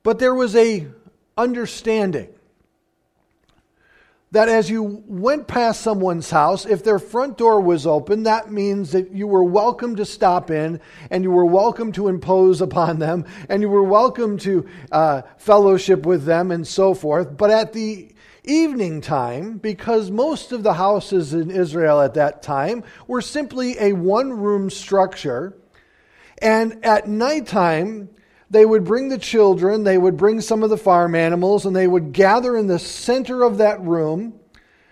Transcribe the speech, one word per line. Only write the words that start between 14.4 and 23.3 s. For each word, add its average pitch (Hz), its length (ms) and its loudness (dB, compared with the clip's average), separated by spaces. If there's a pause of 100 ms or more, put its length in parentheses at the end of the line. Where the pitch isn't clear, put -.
uh, 151 300 2 (160)
fellowship 190 680 4
with 165 200 0
them 170 260 0
and 170 160 -6
so 190 260 0
forth. 156 440 -4
But 208 120 2
at 220 240 2
the 220 360 -10 (340)
evening 254 560 -2
time, 143 580 -6
because 214 540 -4
most 262 400 -4
of 247 100 -8
the 202 120 2
houses 185 600 0
in 165 160 -4
Israel 165 520 0
at 135 140 0
that 147 280 -2
time 151 400 -4 (240)
were 247 140 -4
simply 254 580 -6